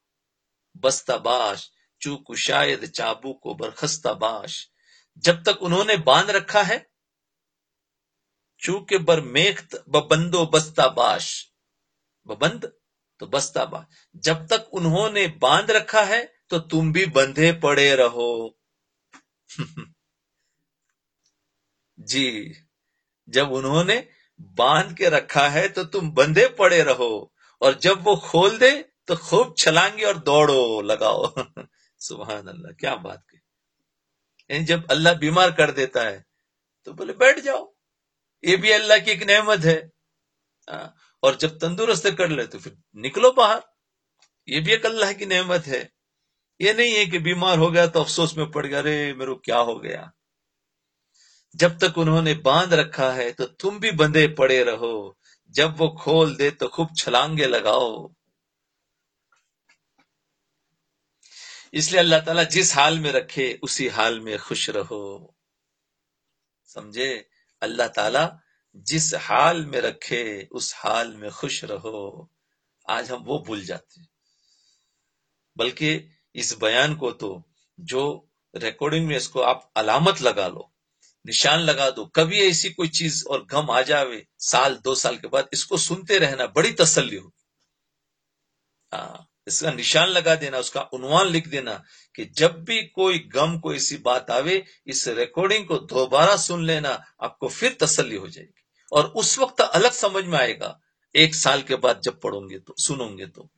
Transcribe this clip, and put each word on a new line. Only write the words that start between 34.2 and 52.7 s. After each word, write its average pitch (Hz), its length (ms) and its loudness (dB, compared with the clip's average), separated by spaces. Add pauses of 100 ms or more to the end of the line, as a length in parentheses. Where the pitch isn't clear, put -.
यानी 151 160 -4
जब 165 240 0
अल्लाह 160 260 4
बीमार 165 360 2
कर 156 200 2
देता 131 300 -2
है 101 220 -8 (600)
तो - 60 -16
बोले, 185 220 -10
"बैठ 262 260 6
जाओ, 269 320 -6 (720)
ये 180 120 4
भी 202 160 2
अल्लाह 214 260 6
की 214 120 -2
एक 202 140 -2
नेमत 208 400 2
है।" 160 120 4 (920)
हाँ, - 260 -14 (280)
और 131 140 4
जब 156 220 -4
तंदुरुस्त 190 540 -2
कर 170 180 0
ले 131 160 -4
तो 104 120 -16
फिर - 180 -20 (200)
निकलो 135 360 4
बाहर, 233 300 4 (840)
ये 143 120 -2
भी 175 120 0
एक 220 140 0
अल्लाह 220 280 0
की 196 140 -10
नेमत 180 380 0
है। 135 160 -4 (800)
ये 202 140 2
नहीं 233 180 2
है 208 140 2
कि 175 140 -2
बीमार 175 380 0
हो 165 120 4
गया 170 180 4
तो 165 140 0
अफसोस 160 340 -2
में 156 140 -6
पड़ 147 160 -6
गया, 139 120 -4
अरे 147 360 -2
मेरे 131 180 -8
को 127 60 -10
क्या 117 220 -2
हो 117 160 0
गया। - 360 -12 (1400)
जब 170 240 2
तक 170 200 0
उन्होंने 160 440 2
बांध 170 320 2